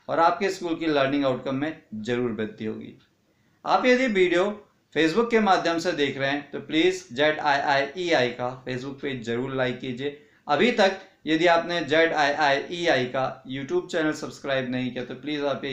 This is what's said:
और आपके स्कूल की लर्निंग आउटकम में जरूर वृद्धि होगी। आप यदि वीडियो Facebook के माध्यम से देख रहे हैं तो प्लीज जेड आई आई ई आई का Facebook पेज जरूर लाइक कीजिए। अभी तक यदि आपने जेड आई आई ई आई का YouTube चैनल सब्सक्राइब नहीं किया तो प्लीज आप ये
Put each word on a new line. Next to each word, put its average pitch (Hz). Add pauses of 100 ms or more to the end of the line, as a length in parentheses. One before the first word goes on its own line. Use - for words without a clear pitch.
और 139
आपके 180
स्कूल 165
की 160
लर्निंग 143
आउटकम 131
में 151 (140)
जरूर 120
वृद्धि 107
होगी। 110 (680)
आप 190
यदि 254
वीडियो 180 (520)
Facebook 165
के 226
माध्यम 170
से 175
देख 139
रहे 135
हैं 143
तो -
प्लीज 170
जेड 147
आई 143
आई 143 (120)
ई 175
आई 127
का 123 (140)
Facebook 131
पेज 131
जरूर 123
लाइक 127
कीजिए। 131 (260)
अभी 151
तक 196 (260)
यदि 160
आपने 170
जेड 156
आई 147
आई 143 (100)
ई 175
आई 135
का 131 (240)
YouTube 139
चैनल 160
सब्सक्राइब 135
नहीं 127
किया 123
तो 131
प्लीज 143
आप 135
ये 135